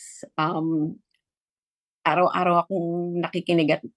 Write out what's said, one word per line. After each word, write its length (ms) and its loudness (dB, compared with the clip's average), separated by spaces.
um, 560 -2
araw-araw 640 2
akong 560 -2
nakikinig 560 2
at 80 -14